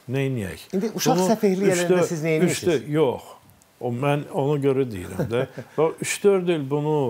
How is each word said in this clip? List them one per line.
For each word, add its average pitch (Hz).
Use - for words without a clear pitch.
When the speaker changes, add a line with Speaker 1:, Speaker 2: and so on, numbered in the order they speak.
Speaker 1:
Neyniyək? 123
Speaker 2:
İndi 202
uşaq 202
Speaker 1:
Bunu 185
Speaker 2:
səfehlik 202
Speaker 1:
üç 180
Speaker 2:
eləyəndə 175
Speaker 1:
dörd, 175
Speaker 2:
siz 160
neyniyəsiniz? 160
Speaker 1:
üç -
dörd, 135
yox. 147
O, 123
mən 143
ona 147
görə 135
deyirəm 95
də. 123
Speaker 2:
<laughs> -
Speaker 1:
Bax, 160
üç-dörd 190
il 156
bunu 147